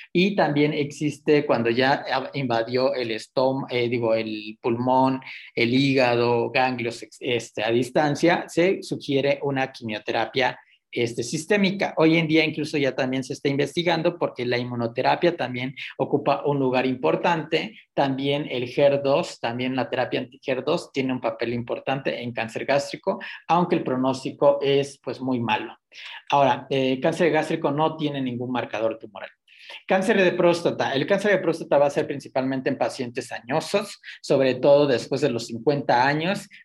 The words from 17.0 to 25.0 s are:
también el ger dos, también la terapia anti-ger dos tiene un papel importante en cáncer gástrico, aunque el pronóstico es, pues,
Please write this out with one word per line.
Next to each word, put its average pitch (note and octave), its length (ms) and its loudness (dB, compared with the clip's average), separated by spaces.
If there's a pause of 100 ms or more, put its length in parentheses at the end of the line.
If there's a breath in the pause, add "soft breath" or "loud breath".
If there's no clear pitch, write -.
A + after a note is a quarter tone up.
también C#3+ 560 0
el B2 160 -4
ger C#3 340 4
dos, C#3+ 380 -2
también B2+ 380 -4
la A#2+ 120 -2
terapia B2 300 -2
anti-ger B2 460 -6
dos E3 280 -2
tiene C3 200 -2
un B2 80 -4
papel A#2 320 -4
importante B2 680 -4
en A#2+ 120 -8
cáncer A#2 320 -6
gástrico, C#3+ 560 -2 (260 loud breath)
aunque F3 300 2
el - 80 -2
pronóstico C3 760 2
es, C#3 380 0
pues, B2+ 220 -10